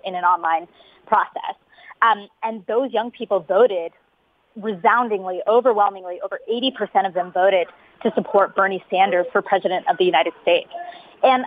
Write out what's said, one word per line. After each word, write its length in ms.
in 100
an 80
online 460
process. 500
Um, 260
and 220
those 260
young 180
people 300
voted 500
resoundingly, 920
overwhelmingly, 760
over 240
eighty 240
percent 360
of 80
them 180
voted 340
to 100
support 400
Bernie 360
Sanders 420
for 100
president 460
of 100
the 60
United 380
States. 260
And 220